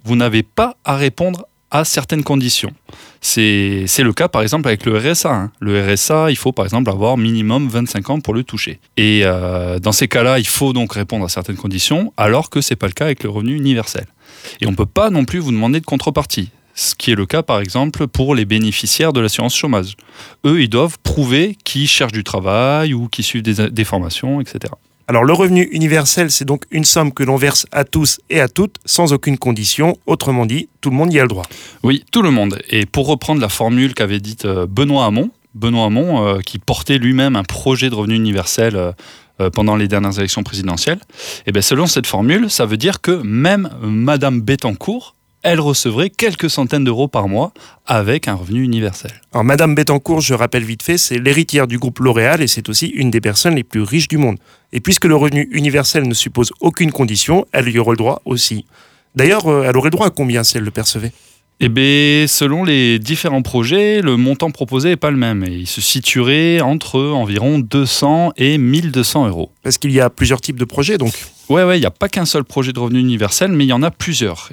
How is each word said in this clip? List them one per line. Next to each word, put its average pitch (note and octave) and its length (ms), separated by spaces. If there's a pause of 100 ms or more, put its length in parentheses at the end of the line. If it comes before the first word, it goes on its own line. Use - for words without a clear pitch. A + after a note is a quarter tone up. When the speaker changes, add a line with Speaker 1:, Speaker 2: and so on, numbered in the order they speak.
Speaker 1:
vous A#2 120
n'avez A2+ 260
pas A#3 420
à C#3 120
répondre F3 500 (260)
à D3+ 120
certaines D3+ 380
conditions. C3+ 500 (480)
C'est, G2+ 680
c'est C3+ 160
le A2+ 80
cas, F3 160
par A2 140
exemple, C#3 260
avec G#2+ 180
le A2 100
R A2+ 100
S F3 200
A, D3 80
hein. G2 240
Le G2+ 260
R F#2+ 40
S G2+ 240
A, D#3 180
il B2+ 60
faut, C3 160
par A#2 120
exemple, A#2 240
avoir G#2 280
minimum A2+ 520
vingt-cinq A2+ 400
ans D3 120
pour G#2+ 140
le B2+ 100
toucher. - 340 (180)
Et, G#2+ 280
euh, F2+ 560
dans G#2 100
ces A#2 160
cas-là, B2+ 320
il A#2 80
faut C3+ 260
donc A#2+ 200
répondre G#2 320
à F2 40
certaines F#2 280
conditions, B2 600
alors A2 340
que D3 100
c'est B2+ 160
pas G#2+ 100
le F#2 60
cas D3 140
avec D3 180
le G#2+ 60
revenu A2 260
universel. A#2 500 (540)
Et A2+ 60
on G2 80
peut G2+ 120
pas G#3+ 240
non D#3 140
plus F3+ 160
vous C#3+ 100
demander A#2+ 300
de D#3 60
contrepartie, - 640 (260)
ce - 180
qui - 160
est A2 60
le G2 100
cas, D#3+ 160
par A#2 160
exemple, C3+ 480
pour C3+ 300
les A2 80
bénéficiaires A2 680
de C3 60
l'assurance A2+ 380
chômage. G2+ 400 (500)
Eux, D#3 160
ils A2+ 80
doivent C#3 320
prouver D3+ 640
qu'ils C#3 240
cherchent A#2 240
du G#2+ 100
travail B2+ 720
ou A#2 140
qu'ils A2+ 160
suivent A#2 180
des, G#2+ 280
des A2 140
formations, A2 560
et B2+ 60
cetera. - 320 (300)
Speaker 2:
Alors, A#2+ 140
le C#3 100
revenu F3+ 380
universel, D#3+ 640
c'est - 120
donc C#3+ 280
une D#3+ 100
somme D3+ 300
que - 100
l'on C3+ 140
verse C#3+ 340
à D3 140
tous - 340 (100)
et D#3 120
à B2+ 80
toutes, G3 360
sans E3 280
aucune C#3 260
condition. B2+ 580 (100)
Autrement B2+ 400
dit, B2+ 220 (120)
tout C#3+ 100
le B2+ 60
monde E3 160
y C#3 80
a - 20
le B2+ 60
droit. F#2+ 180 (380)
Speaker 1:
Oui, C#3 260
tout A#3 120
le E3 100
monde. G2+ 260 (120)
Et G#2 160
pour C#3 200
reprendre D3+ 340
la G#2+ 80
formule B2 460
qu'avait G#2 240
dite, G#2+ 280
euh, F#2 200
Benoît C3+ 380
Hamon, A#2 260 (240)
Benoît A#2 300
Hamon, A#2 420
euh, G2 140
qui - 180
portait C3 400
lui-même C3 380
un G2 80
projet C3 440
de A#2+ 60
revenu G#2+ 220
universel, G#2+ 580
euh, F2+ 160 (500)
euh, F#2+ 80
pendant G#2+ 280
les G#2 100
dernières G2+ 320
élections G2+ 240
présidentielles, G2 560 (480)
eh G2+ 60
ben, G2 100
selon C#3 240
cette C3+ 220
formule, D#3+ 420
ça D#3+ 160
veut G#2+ 100
dire E3 240
que F3 120 (100)
même D#3 480 (120)
Madame B2 580
Bettencourt, C3+ 720 (300)
elle E3+ 180
recevrait C#3+ 500
quelques F#3+ 400
centaines C#3 320
d'euros B2+ 240
par G#2 220
mois B2 240 (340)
avec A2+ 400
un G#2 80
revenu F#2+ 300
universel. A2+ 480 (200)
Speaker 2:
Alors, A#2 120
Madame D3 320
Bettencourt, D3+ 440
je C3+ 140
rappelle A#2 300
vite A2 180
fait, - 160
c'est B2 200
l'héritière C#3 500
du A#2+ 100
groupe A#2+ 220
L'Oréal B2+ 420
et B2 60
c'est A2 200
aussi - 180
une C3 260
des A2+ 80
personnes A2 340
les C3+ 80
plus A2+ 200
riches C#3+ 260
du D#3 100
monde. A#2+ 200 (340)
Et A#2+ 80
puisque - 240
le E3 100
revenu C#3+ 380
universel C#3+ 560
ne A#2 60
suppose - 440
aucune E3 320
condition, C3+ 640
elle C3 160
y A#2+ 100
aurait A#2 140
le A2+ 40
droit A2+ 280
aussi. A#2 400 (500)
D'ailleurs, E3+ 320
euh, C#3+ 220
elle B2+ 80
aurait C#3 140
le - 20
droit F#3+ 160
à - 20
combien A#2+ 320
si - 140
elle A2 80
le G#2 80
percevait ? A2+ 400 (480)
Speaker 1:
Eh B2+ 80
ben, C#3+ 580
selon C#3+ 380
les B2+ 340
différents C#3 440
projets, F#3+ 600
le C3+ 140
montant C3+ 340
proposé C3+ 400
est F3 60
pas D3+ 160
le C#3 40
même A2+ 280
et F2+ 80
il F2 160
se - 120
situerait C#3+ 800
entre C3+ 400
environ C3+ 600
deux C3 260
cents D#3 500
et C#3+ 220
mille C#3+ 320
deux B2+ 140
cents C#3 240
euros. E2+ 240 (100)
Speaker 2:
Parce C3 160
qu'il C#3 140
y C3 80
a B2 100
plusieurs B2+ 300
types C3 180
de B2 60
projets, D3 340
donc. A#2 140 (360)
Speaker 1:
Ouais, E3 140
ouais, F3+ 160
il D3 40
y G#2 40
a F2 60
pas G3 160
qu'un F#3 160
seul D3+ 180
projet B2+ 300
de B2 80
revenu A#2+ 180
universel, B2+ 540
mais D3 120
il C3+ 40
y B2+ 40
en B2 120
a E3+ 80
plusieurs. A2 600